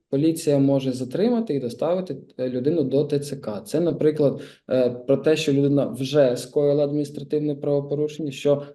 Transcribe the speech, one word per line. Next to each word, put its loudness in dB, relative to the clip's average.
поліція 2
може 2
затримати -2
і 0
доставити, -2
е, -2
людину 0
до 2
Т 0
Ц -8
К. -8
Це, -4
наприклад, 2
е, 2
про 0
те, 2
що 0
людина 2
вже 2
скоїла 2
адміністративне -4
правопорушення, -2
що 0